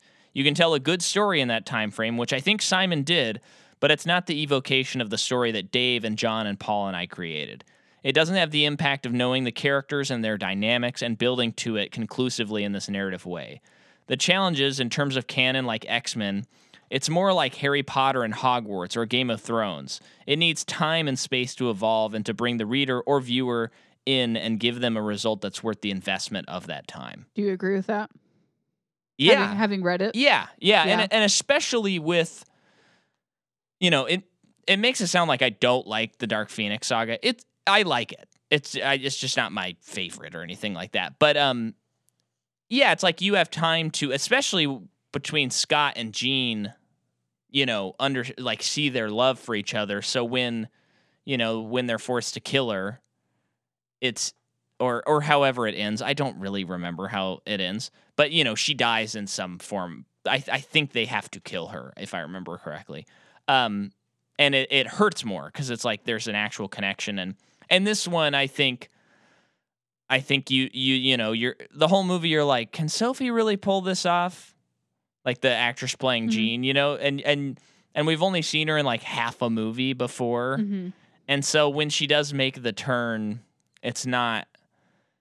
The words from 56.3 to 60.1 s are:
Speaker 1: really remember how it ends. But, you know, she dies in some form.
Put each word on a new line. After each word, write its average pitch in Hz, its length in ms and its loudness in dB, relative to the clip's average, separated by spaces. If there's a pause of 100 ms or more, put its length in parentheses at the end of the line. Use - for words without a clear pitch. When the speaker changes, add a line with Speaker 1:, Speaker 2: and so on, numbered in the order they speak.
Speaker 1:
really 98 260 -4
remember 87 440 -6
how 95 380 -4
it 104 140 -2
ends. 95 300 -6 (260)
But, 147 160 4
you 160 120 4
know, 113 100 0
she 151 200 0
dies 113 400 0
in 104 120 -6
some 92 320 -8
form. 90 460 -8 (220)